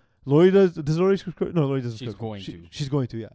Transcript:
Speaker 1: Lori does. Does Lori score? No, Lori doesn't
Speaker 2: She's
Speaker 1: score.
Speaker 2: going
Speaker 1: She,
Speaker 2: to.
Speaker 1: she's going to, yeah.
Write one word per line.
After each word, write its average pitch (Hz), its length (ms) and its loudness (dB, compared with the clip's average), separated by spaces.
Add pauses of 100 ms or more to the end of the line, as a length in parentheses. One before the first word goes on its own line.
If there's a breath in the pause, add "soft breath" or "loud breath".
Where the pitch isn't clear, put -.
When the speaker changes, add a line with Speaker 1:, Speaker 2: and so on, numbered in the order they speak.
(240)
Speaker 1:
Lori 160 260 6
does. 190 240 4
Does 156 240 -4
Lori 190 200 0
score? - 340 -8
No, 160 140 0
Lori 135 160 -4
doesn't 117 160 -8
Speaker 2:
She's 117 140 -10
Speaker 1:
score. 110 180 -12
Speaker 2:
going 101 120 -12
Speaker 1:
She, 92 100 -14
Speaker 2:
to. 87 180 -20
Speaker 1:
she's 143 180 -10
going 135 200 -2
to, 113 100 -12
yeah. 107 160 -12